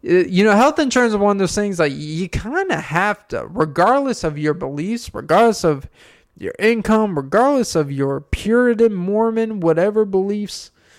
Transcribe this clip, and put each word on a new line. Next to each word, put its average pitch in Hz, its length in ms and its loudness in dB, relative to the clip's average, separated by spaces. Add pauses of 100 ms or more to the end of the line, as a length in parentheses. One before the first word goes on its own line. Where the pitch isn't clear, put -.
Uh, 175 100 2
you 196 280 2
know, 214 100 6
health 277 240 4
insurance 247 360 2
is - 20 0
one 202 200 2
of - 20 -4
those 190 160 0
things, 202 240 -2
like, 147 160 0
you 156 340 -6
kinda 311 500 -4
have 180 500 -4
to, 78 180 -8
regardless 196 760 0
of 156 140 -4
your 151 160 -2
beliefs, 151 600 -6
regardless 190 500 2
of 147 240 0 (480)
your - 220 -8
income, 220 580 2
regardless 220 580 0
of 151 160 0
your 139 300 -2
Puritan, 226 760 2
Mormon, 220 680 -2
whatever 180 440 2
beliefs, 202 680 -4 (260)